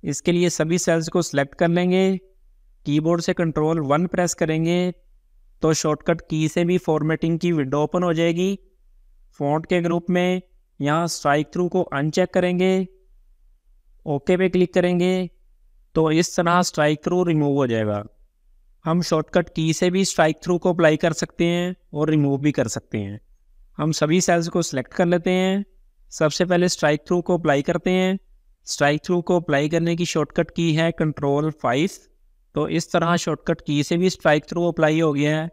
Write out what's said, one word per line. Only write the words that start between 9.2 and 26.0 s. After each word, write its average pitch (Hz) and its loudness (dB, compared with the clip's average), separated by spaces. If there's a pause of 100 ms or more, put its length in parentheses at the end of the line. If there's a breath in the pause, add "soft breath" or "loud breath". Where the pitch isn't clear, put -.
फॉन्ट 147 -2
के 180 2
ग्रुप 170 -2
में 180 0 (380)
यहाँ 151 0
स्ट्राइक 151 0
थ्रू 180 -2
को 180 0 (140)
अनचेक 156 0
करेंगे, 185 0 (1200)
ओके 156 0
पे 185 2
क्लिक 180 0
करेंगे 180 0 (680)
तो 160 2
इस 160 2
तरह 175 2
स्ट्राइक 151 0
थ्रू 180 0
रिमूव 151 2
हो 139 2
जाएगा। 107 -2 (840)
हम 170 0
शॉर्टकट 160 0
की 160 0
से 180 0
भी 190 0
स्ट्राइक 160 2
थ्रू 175 0
को 180 0
अप्लाई 160 4
कर 165 0
सकते - -4
हैं 175 -2 (200)
और 151 0
रिमूव 143 2
भी 147 0
कर 123 0
सकते - -8
हैं। 101 -8 (580)
हम 156 -2
सभी 156 2
सेल्स 170 0
को 170 -2
सिलेक्ट 131 -6
कर 180 2
लेते 175 0
हैं। 190 0 (480)